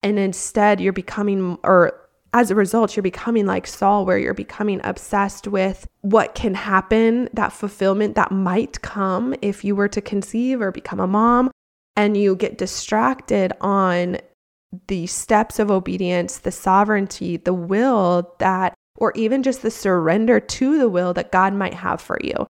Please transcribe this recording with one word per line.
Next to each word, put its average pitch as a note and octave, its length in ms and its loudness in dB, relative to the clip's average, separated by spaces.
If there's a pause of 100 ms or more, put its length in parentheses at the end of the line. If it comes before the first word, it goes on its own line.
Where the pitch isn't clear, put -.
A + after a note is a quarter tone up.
And G3+ 160 0
instead G3+ 600 0
you're F#3 140 0
becoming, F#3+ 680 -4
or F3 360 6 (340)
as A#3 180 4
a F#3+ 40 2
result, G#3 400 2
you're G#3 60 -4
becoming G3+ 460 0
like F#3 180 -2
Saul, G3+ 400 0
where F#3+ 140 2
you're G3+ 160 -2
becoming G3+ 480 -4
obsessed G3 640 -4
with F#3+ 400 -2 (140)
what G3+ 340 2
can G3+ 180 -2
happen, A3 800 2
that A3 200 -2
fulfillment G3+ 640 -2
that - 160 2
might F#3+ 500 -2
come G3+ 600 -4
if G3+ 220 -4
you G3+ 120 0
were G3+ 120 0
to G3+ 140 -4
conceive A3+ 600 -4
or F#3+ 100 -2
become - 280 -10
a F#3 80 0
mom. A#3+ 420 4 (460)
And G#3 220 2
you G3+ 180 4
get F#3 220 -4
distracted G#3+ 1040 -2
on F#3 560 0 (720)
the F3+ 200 -6
steps - 500 -2
of G#3 140 2
obedience, F3+ 680 -2
the - 120 -6
sovereignty, G3 840 0
the F3+ 160 -2
will F#3 840 0
that, F#3 340 0 (240)
or A3 180 0
even A3+ 260 0
just C4 200 -2
the A3+ 100 -2
surrender G3 720 2
to C#4 360 0
the B3+ 120 4
will F3+ 240 0
that F3 180 -4
God G3 220 2
might G3 200 -2
have F3+ 280 -4
for - 200 -6
you. - 340 -4